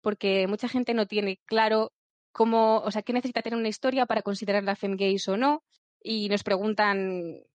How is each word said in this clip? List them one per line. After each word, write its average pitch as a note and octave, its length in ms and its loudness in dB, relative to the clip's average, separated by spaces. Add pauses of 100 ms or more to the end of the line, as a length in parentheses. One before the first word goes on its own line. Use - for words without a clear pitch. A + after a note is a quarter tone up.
porque G3 460 0
mucha G#3 220 -4
gente A#3+ 260 -2
no G#3+ 120 2
tiene G3+ 380 -4
claro A3 460 2 (420)
cómo, A3+ 460 4
o G#3 140 -2
sea, G#3+ 100 -4
qué B3 100 -6
necesita B3 300 -2
tener A#3 160 -4
una A3+ 100 -2
historia B3+ 380 0
para A3 160 -2
considerarla G3+ 540 -2
femgaze G3 560 -2
o G3 40 0
no, C#4+ 280 0 (360)
y G#3+ 280 -4
nos G3+ 160 0
preguntan G3 960 0 (140)